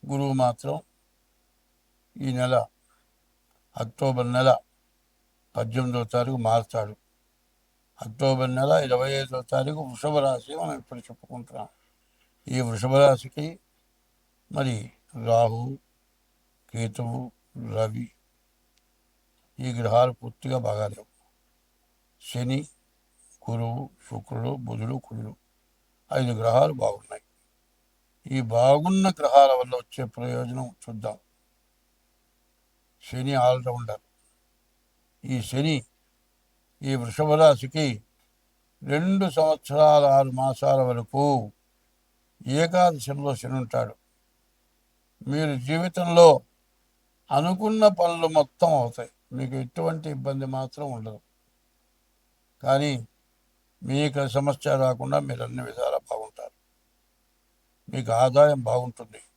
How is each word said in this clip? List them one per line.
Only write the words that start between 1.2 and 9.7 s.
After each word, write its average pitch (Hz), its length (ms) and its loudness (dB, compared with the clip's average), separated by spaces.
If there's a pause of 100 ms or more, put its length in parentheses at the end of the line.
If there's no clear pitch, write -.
ఈ 135 160 -4
నెల, 127 320 2 (1120)
అక్టోబర్ 123 540 -4
నెల 127 260 4 (1000)
పద్దెనిమిదవ 120 480 -4
తారీఖు 123 340 -2
మారుతాడు. 110 580 -2 (1040)
అక్టోబర్ 127 540 -2
నెల 135 160 0
ఇరవై 135 400 2
ఐదవ 131 300 -6
తారీఖు 135 360 -4